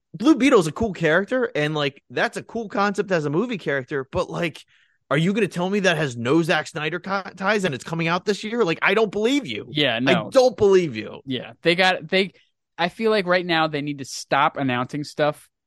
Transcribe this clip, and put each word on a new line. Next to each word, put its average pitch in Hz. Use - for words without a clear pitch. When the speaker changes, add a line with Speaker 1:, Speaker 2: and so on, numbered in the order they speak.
Speaker 1:
Blue 247
Beetle 254
is 156
a 156
cool 220
character, 196
and, 151
like, 147
that's 180
a 160
cool 226
concept 202
as 160
a 147
movie 208
character. 139
But, -
like, 165
are 143
you 170
gonna 202
tell 180
me 202
that 180
has 139
no 131
Zack 156
Snyder 160
co-, 190
ties 190
and 175
it's 120
coming 165
out 175
this 202
year? 220
Like, 165
I 180
don't 214
believe 233
you. 107
Speaker 2:
Yeah, 143
Speaker 1:
I 113
Speaker 2:
no. 120
Speaker 1:
don't 254
believe 185
you. 101
Speaker 2:
Yeah, 120
they 170
got, 185
they, 190
I 170
feel 220
like 208
right 180
now 160
they 151
need 147
to 135
stop -
announcing 131
stuff, -